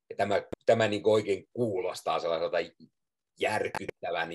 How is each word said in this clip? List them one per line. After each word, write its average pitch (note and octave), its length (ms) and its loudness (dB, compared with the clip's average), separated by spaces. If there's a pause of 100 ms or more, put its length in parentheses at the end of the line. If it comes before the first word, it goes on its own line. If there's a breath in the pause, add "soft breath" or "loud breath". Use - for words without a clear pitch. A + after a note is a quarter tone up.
Ja - 60 -14
tämä, G2+ 280 0 (220)
tämä A2+ 220 6
niinku G#2 260 2
oikein G2+ 400 0
kuulostaa F2+ 680 -2
sellaiselta E2 380 0 (840)
järkyttävän F2 960 -4